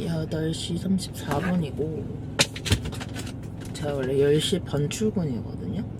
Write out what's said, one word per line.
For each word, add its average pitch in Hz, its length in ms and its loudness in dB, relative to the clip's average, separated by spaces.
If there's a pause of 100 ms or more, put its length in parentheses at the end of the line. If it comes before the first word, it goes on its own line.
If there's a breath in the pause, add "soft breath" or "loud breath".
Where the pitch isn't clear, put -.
여덟 160 500 0
시 170 240 -2
삼십사 - 600 0
분이고, 156 640 0 (1700)
제가 147 220 -2
원래 135 260 2
열 147 200 8
시 175 200 2
반 147 280 0
출근이거든요. 175 960 0 (160)